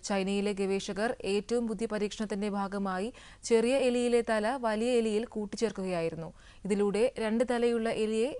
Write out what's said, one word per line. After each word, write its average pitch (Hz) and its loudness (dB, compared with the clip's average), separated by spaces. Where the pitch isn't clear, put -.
ചൈനയിലെ 202 0
ഗവേഷകർ 196 -2
ഏറ്റവും 233 0
പുതിയ 220 -4
പരീക്ഷണത്തിന്റെ 208 -4
ഭാഗമായി 196 -2
ചെറിയ 233 6
എലിയിലെ 240 4
തല 220 2
വലിയ 220 2
എലിയിൽ 220 0
കൂട്ടിച്ചേർക്കുകയായിരുന്നു. 185 -2
ഇതിലൂടെ 202 2
രണ്ട് 220 2
തലയുള്ള 233 2
എലിയെ 220 0